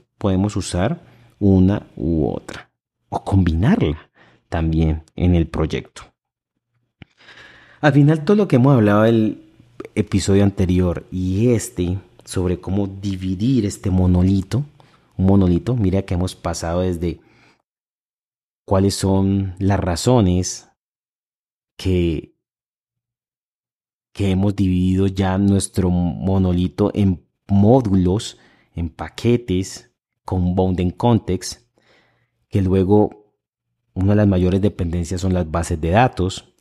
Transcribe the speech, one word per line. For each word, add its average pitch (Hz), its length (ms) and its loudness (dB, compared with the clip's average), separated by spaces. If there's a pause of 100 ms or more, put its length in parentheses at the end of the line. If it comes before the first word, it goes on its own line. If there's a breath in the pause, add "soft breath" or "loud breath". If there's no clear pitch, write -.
(180)
Podemos 98 380 0
usar 101 640 -4 (220 soft breath)
una 98 460 4 (100)
u 78 320 -2
otra - 440 -10 (380)
o - 140 -8
combinarla 92 880 0 (400 soft breath)
también 80 540 -2 (120)
en 90 200 2
el 85 120 2
proyecto. - 540 -6 (1800 loud breath)
Al 147 140 2
final, 147 320 4
todo 208 100 4
lo 208 120 2
que - 80 0
hemos 135 200 4
hablado 104 280 4
del 113 400 0 (500)
episodio 101 500 0
anterior 90 680 0
y 92 400 -2
este 92 480 -4 (280)
sobre 90 320 -4
cómo 98 280 -4
dividir 98 800 -4
este 101 240 -6
monolito, 92 760 0 (500 soft breath)
un 92 120 0
monolito, 95 500 2
mira 98 240 0
que 95 140 -6
hemos 92 200 -4
pasado 85 460 -6
desde 87 400 -4 (1400 soft breath)
cuáles 98 300 0
son 98 640 0
las 98 200 0
razones 90 880 0 (1120)
que, 87 580 -2 (1800)
que 98 200 -2
hemos 98 260 0
dividido 92 500 2
ya 95 300 -2
nuestro 98 520 0
monolito 90 1040 0
en 95 320 0 (220)
módulos, 101 920 2 (380 soft breath)
en 85 140 -6
paquetes, 95 1040 -4 (320)
con 90 280 -2
bounding 92 380 0
context, 101 680 -2 (880)
que 101 120 0
luego 95 720 0 (640)
una 92 160 -2
de 104 80 2
las 104 100 4
mayores 92 320 2
dependencias 90 640 -4
son 92 120 -2
las 87 160 -4
bases 82 300 -4
de 82 120 -4
datos, 98 680 -2